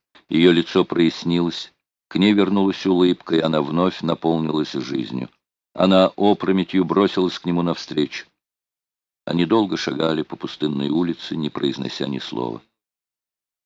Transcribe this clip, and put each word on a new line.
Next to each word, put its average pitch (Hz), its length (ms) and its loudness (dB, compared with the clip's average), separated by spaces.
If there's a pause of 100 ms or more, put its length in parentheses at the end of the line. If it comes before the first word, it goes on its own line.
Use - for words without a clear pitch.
(280)
Ее 85 240 6
лицо 87 320 2
прояснилось, 85 880 -2 (360)
к - 80 -6
ней 98 160 4
вернулась 98 540 2
улыбка, 90 500 2
и 80 40 4
она 80 220 0
вновь 82 400 -2
наполнилась 80 720 -2
жизнью. 64 560 -6 (460)
Она 95 420 4
опрометью 95 680 2
бросилась 92 540 0
к - 60 -16
нему 87 180 0
навстречу. 76 640 -4 (1000)
Они 87 200 0
долго 95 320 2
шагали 80 460 -2
по - 140 -10
пустынной 71 520 -4
улице, 80 480 -2
не 76 140 -4
произнося 67 560 -6
ни 67 120 -6
слова. 58 440 -8 (1040)